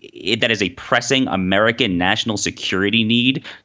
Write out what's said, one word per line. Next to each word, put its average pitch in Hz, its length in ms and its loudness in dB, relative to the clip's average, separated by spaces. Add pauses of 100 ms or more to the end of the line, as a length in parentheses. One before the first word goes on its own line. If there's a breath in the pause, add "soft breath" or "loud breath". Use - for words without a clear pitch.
(140)
it, 107 260 -4
that 113 120 2
is 107 100 0
a 92 100 0
pressing 131 580 0
American 98 680 2
national 104 400 0
security 101 640 -2
need 120 400 0 (220 loud breath)